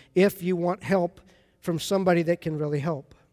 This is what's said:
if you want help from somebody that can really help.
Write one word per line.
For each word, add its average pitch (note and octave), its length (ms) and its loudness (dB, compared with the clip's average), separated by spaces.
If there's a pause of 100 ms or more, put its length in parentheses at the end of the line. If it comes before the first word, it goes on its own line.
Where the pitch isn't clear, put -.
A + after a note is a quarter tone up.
(160)
if G3 260 2
you F3+ 140 -2
want F3 260 -2
help F3 380 0 (400)
from E3 180 -4
somebody F#3 460 2
that E3+ 160 0
can D#3 180 -6
really D3 220 -2
help. D3 340 -6 (180)